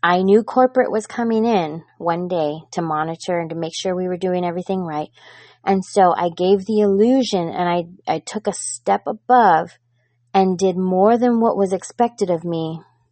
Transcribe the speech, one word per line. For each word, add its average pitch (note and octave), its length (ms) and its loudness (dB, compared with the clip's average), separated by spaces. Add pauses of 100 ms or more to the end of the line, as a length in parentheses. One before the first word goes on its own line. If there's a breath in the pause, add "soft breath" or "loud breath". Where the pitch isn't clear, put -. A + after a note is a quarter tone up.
I F3+ 180 2
knew G3+ 220 4
corporate B3+ 480 2
was G#3+ 160 -4
coming A3+ 380 -2
in E3 380 -2 (140)
one E3+ 300 -4
day D#3+ 320 -2 (140)
to F3 80 -4
monitor E3 580 -4
and E3 100 -6
to D#3+ 60 -8
make E3 200 -8
sure F#3 200 -4
we F#3 120 -4
were F3+ 100 -4
doing F3+ 280 -2
everything F3+ 360 -4
right. D3+ 280 -6 (540 loud breath)
And G3 200 0
so F#3 320 4
I F3 140 -2
gave F#3 360 0
the G#3+ 140 0
illusion G#3 720 2
and F3 200 -2
I, F3 140 0 (280)
I D#3+ 80 -2
took - 280 -8
a G3+ 60 -4
step - 520 -4
above G3+ 720 2 (560)
and F#3+ 240 2
did F#3 180 0
more F#3 420 2
than A#3+ 220 2
what A3+ 180 2
was G3 160 0
expected G#3+ 560 -4
of E3 140 -2
me E3 380 -6 (300)